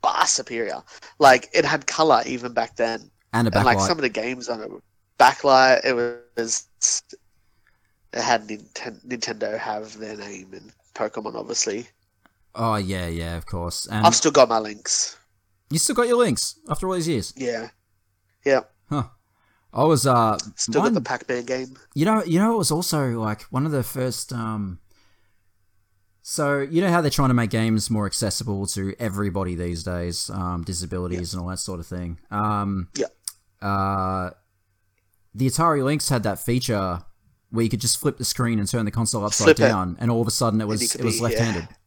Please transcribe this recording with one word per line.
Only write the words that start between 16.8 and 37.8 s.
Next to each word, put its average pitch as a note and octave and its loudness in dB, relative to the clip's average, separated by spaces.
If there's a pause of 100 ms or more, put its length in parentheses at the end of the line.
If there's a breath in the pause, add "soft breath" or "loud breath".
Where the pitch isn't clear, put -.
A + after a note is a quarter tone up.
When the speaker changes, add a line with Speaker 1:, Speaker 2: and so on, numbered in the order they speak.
Speaker 2:
all F#3 0
these E3 -2
years? C3 -2
Speaker 1:
Yeah. A#2 -4 (800)
Yeah. C3+ 4 (280)
Speaker 2:
Huh. C#3+ -2 (680)
I B2+ 2
was, C#3+ 4
uh, A2+ 4 (180)
Speaker 1:
Still A2+ 0
got G3 2
Speaker 2:
mine A#3 2
Speaker 1:
the C3+ 2
Pac-Man B2 -6
game. C3 -6 (180)
Speaker 2:
You D3 2
know, A3 2
you E3+ 2
know, A3+ 2
it - 0
was F3 0
also, D3+ 0 (100)
like, G#2+ -4
one C3 -2
of D#3 -2
the C3+ 0
first, B2+ -6
um, A2 -6 (1500)
so, C#3+ 0
you D#3+ 0
know F#3+ 2
how F3 4
they're D3 2
trying C3+ 2
to B2 4
make A#2 2
games A2+ 0
more G#2+ 0
accessible G2+ -4
to G2 -4
everybody F#2+ -4
these F2 -4
days, F2 -6
um, F2+ -6
disabilities F2+ -6
Speaker 1:
Yeah. F#2 -8
Speaker 2:
and F2 -6
all F2 -6
that F#2 -8
sort F2+ -8
of - -14
thing? F2 -8 (100)
Um, G2+ -2
Speaker 1:
Yeah. - -2 (540)
Speaker 2:
uh, G2 -2 (1040)
the B2+ 0
Atari D#3 2
Lynx C#3+ 0
had B2 2
that G2+ -2
feature G#2 -2 (480)
where A#2 0
you A#2 0
could A2 -2